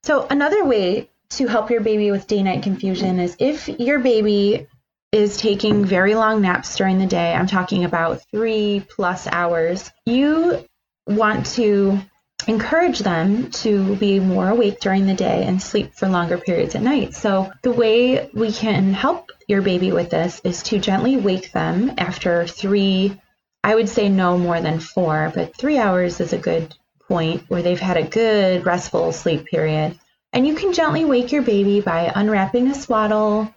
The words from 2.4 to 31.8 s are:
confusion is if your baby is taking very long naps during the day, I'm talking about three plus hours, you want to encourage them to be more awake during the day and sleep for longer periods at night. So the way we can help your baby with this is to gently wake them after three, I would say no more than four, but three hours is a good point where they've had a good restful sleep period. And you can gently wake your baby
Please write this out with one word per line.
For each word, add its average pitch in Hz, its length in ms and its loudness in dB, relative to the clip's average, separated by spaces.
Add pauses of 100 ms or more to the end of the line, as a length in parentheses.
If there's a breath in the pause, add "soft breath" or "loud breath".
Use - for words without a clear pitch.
confusion 185 560 -2
is 175 220 -2
if 294 280 -2
your 277 300 -2
baby 208 720 2 (420)
is 208 260 2
taking 208 480 0
very 190 300 2
long 220 260 2
naps 185 360 0
during 190 220 2
the 190 220 0
day, 170 140 0
I'm 180 140 0
talking 185 360 -2
about 165 460 -2
three 208 580 -2
plus 180 420 -4
hours, 170 600 -2 (160)
you 302 580 0 (420)
want 214 380 0 (120)
to 202 420 2 (480)
encourage 277 540 0
them 196 500 0
to 202 460 0
be 196 240 2
more 185 280 2
awake 208 320 0
during 196 240 2
the 190 100 2 (140)
day 185 160 0
and 190 160 0
sleep - 340 -4
for 190 140 -2
longer 175 300 0
periods 170 380 -2
at - 60 -2
night. 254 320 0
So 190 360 0 (120)
the 247 100 0
way 240 600 2
we 214 200 -2
can 196 420 0
help 302 360 -2 (180)
your 196 140 2
baby 185 280 0
with 170 200 0
this 170 340 -2
is 175 180 -2
to 214 160 -2
gently 226 380 0
wake 190 360 -2
them 180 460 0
after 175 480 -2
three, 196 760 0 (440)
I 214 100 2
would 226 140 2
say 208 200 0
no 180 300 2
more 175 220 0
than 160 180 -2
four, 160 560 -2
but 170 220 -4
three 294 200 0
hours 180 440 0
is 170 120 -2
a 175 60 -2
good 165 360 -4 (340)
point 170 400 -2
where 175 140 -2
they've 175 180 0
had 185 160 0
a 160 60 2
good 196 640 2
restful 175 460 -2
sleep 160 340 -2
period. 156 520 -2 (360)
And 247 120 2
you 302 80 0
can 359 200 -2
gently 320 320 0
wake 247 260 2
your 294 80 2
baby 202 400 2